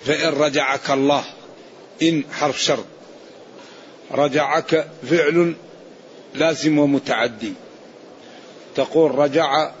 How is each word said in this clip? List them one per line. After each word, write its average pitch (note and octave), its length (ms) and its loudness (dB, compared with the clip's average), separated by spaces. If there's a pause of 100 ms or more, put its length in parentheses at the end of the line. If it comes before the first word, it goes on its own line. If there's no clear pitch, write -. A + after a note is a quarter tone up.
فإن D3+ 280 0
رجعك C#3 580 0
الله، C#3 320 2 (800)
إن D#3+ 200 2 (100)
حرف D3 300 -2
شرط، - 220 -2 (1300)
رجعك D3 760 0 (240)
فعل E3 440 2 (800)
لازم D#3 440 0
ومتعدي، B2 760 0 (1200)
تقول C#3+ 400 2
رجع C#3+ 560 0 (100)